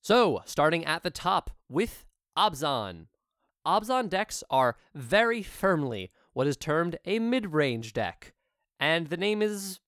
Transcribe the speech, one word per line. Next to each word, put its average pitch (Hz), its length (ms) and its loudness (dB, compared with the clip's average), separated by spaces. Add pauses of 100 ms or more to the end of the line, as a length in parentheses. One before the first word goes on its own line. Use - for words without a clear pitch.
So, 214 440 2
starting 160 400 2
at 156 180 -4
the 180 80 -4
top - 400 -2 (180)
with 185 380 -4 (320)
Abzan. 131 680 -2 (600)
Abzan 220 420 0
decks 190 400 -4
are 131 280 4 (180)
very 208 480 2
firmly 139 720 0 (200)
what 131 140 0
is 143 100 0
termed 165 480 0
a 208 140 -2
mid-range 151 760 0
deck, 101 400 -6 (460)
and 160 300 0
the 170 80 -4
name 208 260 0
is 196 460 -4